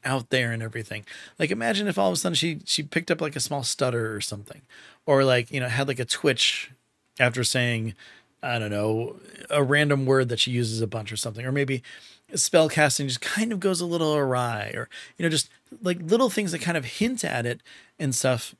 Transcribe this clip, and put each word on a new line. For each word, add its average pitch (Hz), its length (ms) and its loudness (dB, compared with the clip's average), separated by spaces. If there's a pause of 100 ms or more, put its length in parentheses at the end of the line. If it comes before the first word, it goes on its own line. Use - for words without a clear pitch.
out 131 260 -2
there 123 220 2
and 113 100 -6
everything. 110 420 -10 (340)
Like, 156 120 2
imagine 208 380 0
if 196 100 -2
all 196 100 4
of 180 60 2
a - 20 -2
sudden 175 180 -2
she, 160 300 -2
she - 180 -2
picked 165 280 -4
up, 165 100 0
like, 151 160 -4
a 131 40 -4
small 139 220 -4
stutter 117 520 -2
or 104 60 -6
something, - 420 -10 (440)
or, 135 180 6
like, 123 280 4
you 139 80 -2
know, 123 80 -4
had, 135 200 0
like, 127 120 -2
a 120 40 -2
twitch - 680 0 (500)
after 123 240 2
saying, 117 500 0 (480)
I 120 160 -2
don't 107 140 -4
know, 110 440 -2 (340)
a 147 120 4
random 143 420 4
word 131 260 4
that 117 100 -2
she 127 100 0
uses 113 300 0
a 113 60 -2
bunch 107 260 -8
or 110 40 -6
something, 117 300 -6
or 131 60 -2
maybe 135 300 0 (520)
spell 160 340 4
casting 147 380 2
just 123 140 -4
kind 220 320 -2
of 190 80 -4
goes 185 200 0
a 175 60 -4
little 165 280 2
awry, 123 600 0
or, - 140 -6 (280)
you - 60 -6
know, 165 80 4
just, 156 180 0 (320)
like, 180 220 0
little 220 280 4
things 202 220 -2
that 165 80 -4
kind 170 160 0
of 139 80 -2
hint 226 400 -2
at 120 220 -2
it 120 140 -4 (400)
and 135 140 0
stuff. 127 460 0